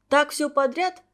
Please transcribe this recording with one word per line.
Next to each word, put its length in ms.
«Так 200
все 200
подряд? 520